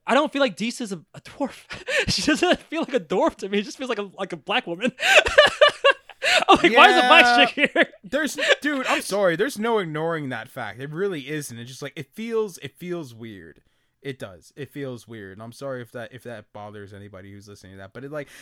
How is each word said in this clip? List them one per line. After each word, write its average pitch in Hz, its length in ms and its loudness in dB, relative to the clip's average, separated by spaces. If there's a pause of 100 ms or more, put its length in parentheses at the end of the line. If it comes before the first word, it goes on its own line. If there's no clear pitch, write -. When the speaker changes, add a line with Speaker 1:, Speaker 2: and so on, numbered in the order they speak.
Speaker 1:
I 202 80 0
don't 285 180 2
feel 277 100 -2
like 220 160 0
Deesa's 226 340 -6
a, 170 100 -10 (120)
a - 80 -20
dwarf. - 420 -10 (440)
<laughs> - 20 -
She - 120 -2
doesn't 311 420 2
feel 311 180 -6
like 262 120 -6
a 247 60 0
dwarf 196 380 0
to 196 120 -10
me. 202 100 -2
It 208 40 -4
just 285 160 -14
feels 254 100 -8
like 220 80 -4
a, 202 220 -8
like 190 140 -8
a 170 40 -10
black 208 300 -4
woman. 180 300 -4
<laughs> - 60 -8 (1400)
I'm 392 140 8
like, 320 160 4
"Why 339 140 12
is 339 120 4
a 247 40 4
black 311 180 8
Speaker 2:
Yeah. 240 200 6
Speaker 1:
chick - 280 0
here?" - 140 2 (100)
<laughs> - 60 -20
Speaker 2:
There's, 262 340 -4 (240)
dude, 277 260 -4
I'm 285 140 0
sorry. 185 340 0
There's 220 220 -2
no 220 220 -2
ignoring 160 500 -4
that 110 200 -10
fact. 113 320 -12
It 143 100 -12
really 160 380 -6
isn't. 143 280 -10
It 117 80 -14
just, 127 160 -18
like, 139 140 -12
it 147 180 -12
feels, 220 460 -6
it - 180 -16
feels 170 380 -10
weird. 104 460 -18 (400)
It 139 180 -12
does. 95 360 -18
It 139 140 -14
feels 131 380 -12
weird. 104 260 -14
And 101 80 -18
I'm 117 100 -16
sorry 135 300 -10
if 117 120 -18
that, 117 200 -14
if 123 120 -20
that 113 280 -16
bothers 104 400 -16
anybody 98 400 -18
who's 101 140 -20
listening 101 240 -20
to 95 80 -20
that, 98 120 -18
but 123 120 -16
it, 139 80 -12
like, 151 160 -10 (140)